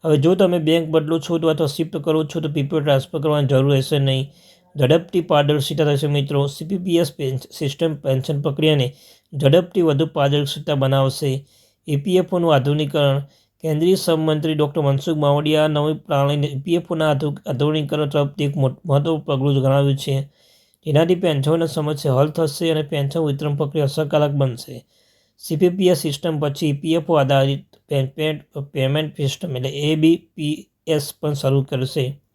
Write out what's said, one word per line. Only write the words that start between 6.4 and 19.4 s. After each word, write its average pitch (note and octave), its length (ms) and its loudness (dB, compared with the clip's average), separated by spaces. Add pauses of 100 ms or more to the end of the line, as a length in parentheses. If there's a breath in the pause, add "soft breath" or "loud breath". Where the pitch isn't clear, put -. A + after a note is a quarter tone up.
સી C#3+ 180 -10
પી F#3+ 120 -4
પી F3+ 200 0
એસ E3+ 180 0
પેન્શ-, C3 360 -6
સિસ્ટમ D#3 440 -4
પેન્શન C#3+ 460 -2
પ્રક્રિયાને C#3+ 520 0 (400 loud breath)
ઝડપથી E3+ 480 2
વધુ D#3+ 240 2
પારદર્શિતા D3 680 -2
બનાવશે. C3+ 720 0 (400 soft breath)
ઈ D3+ 80 -2
પી C#3+ 200 0
એફ F3+ 180 2
ઓનું E3+ 220 2
આધુનિકરણ. C#3+ 680 0 (400 soft breath)
કેન્દ્રીય D#3+ 340 2
સહમંત્રી D#3+ 600 0
ડૉક્ટર D3+ 260 0
મનસુખ C#3+ 360 0
માંવડિયા D3+ 500 2
નવી D3+ 260 0
પ્રણાલીને C#3+ 540 0
ઈ C#3 120 -6
પી E3+ 140 -2
એફ F3 180 -2
ઓના D#3+ 180 0
આધુ-, D3 400 -2
આધુનિકરણ D3+ 600 -2
તરફ C#3+ 320 -2
એક C#3+ 160 -2
મોટ-, C3 280 0
મહત્વપૂર્ણ D3+ 340 0
પગલું C#3 420 0